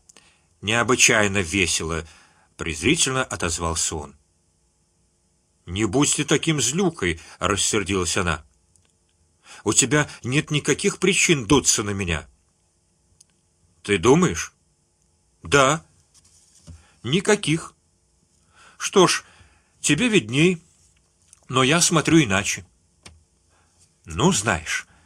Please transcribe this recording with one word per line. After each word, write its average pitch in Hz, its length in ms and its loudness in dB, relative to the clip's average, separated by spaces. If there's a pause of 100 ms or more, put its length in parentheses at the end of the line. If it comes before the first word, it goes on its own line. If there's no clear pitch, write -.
(600)
необычайно 110 800 2
весело", 82 680 -2 (520)
презрительно 127 680 -2
отозвался 87 720 -6
он. 73 220 -12 (1500)
"Не 95 180 -4
будь 127 320 0
ты 151 80 -4
таким 156 360 -2
злюкой", 123 600 -2 (180)
рассердилась 95 800 -2
она. 87 280 -4 (1160)
"У 147 100 -2
тебя 143 380 2 (140)
нет 135 260 -4
никаких 151 480 -2
причин 170 480 0
дуться 120 380 2
на 101 60 -4
меня". 85 380 -4 (1500)
"Ты 104 160 0
думаешь?" 123 540 2 (920)
"Да". 143 400 2 (1200)
"Никаких". 165 720 0 (1040)
"Что - 280 4
ж, - 180 -2 (560)
тебе 156 280 0
видней, 160 520 2 (880)
но 127 140 0
я 147 180 4
смотрю 160 420 4
иначе". 101 440 -2 (1400)
"Ну, 107 260 2
знаешь, - 560 -4 (180)